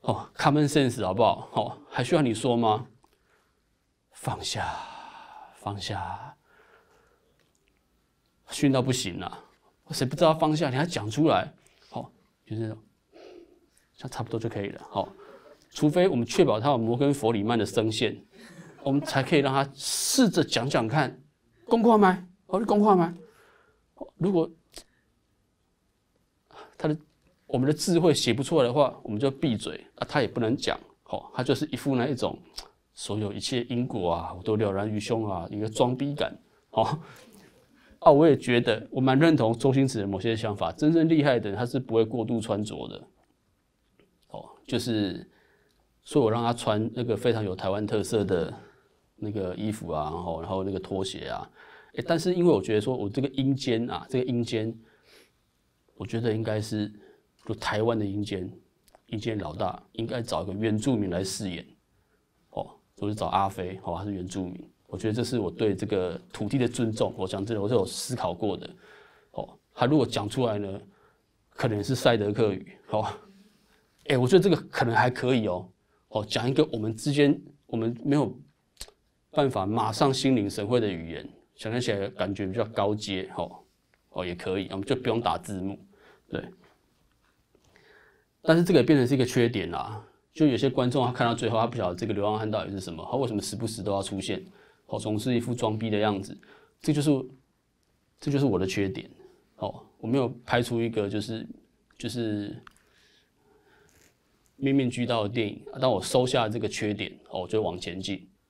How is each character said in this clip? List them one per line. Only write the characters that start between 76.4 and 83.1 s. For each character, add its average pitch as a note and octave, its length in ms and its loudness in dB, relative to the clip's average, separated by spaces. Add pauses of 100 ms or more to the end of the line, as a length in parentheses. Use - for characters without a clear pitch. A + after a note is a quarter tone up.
一 C3+ 40 0
个 D3 180 4
我 A#2 60 -4
们 A2 180 -2
之 C#3+ 160 -4
间， C#3+ 280 4 (260)
我 - 120 -4
们 A#2 260 -2
没 C#3 120 2
有 B2+ 180 0 (1000)
办 - 180 2
法 F#2+ 160 -2
马 A2 260 0
上 C3+ 220 4
心 C3+ 220 2
领 G2+ 140 0
神 G2+ 160 -6
会 A#2+ 140 2
的 G#2+ 100 0
语 E2 220 -6
言， C2 180 -10 (260)
想 - 160 -8
象 B2 80 -2
起 A#2 120 -2
来 G2 180 -2
感 F#2+ 240 -4
觉 G2+ 140 -4
比 F#2+ 60 -6
较 A2+ 120 -2
高 G#2 300 0
阶， G2 420 -6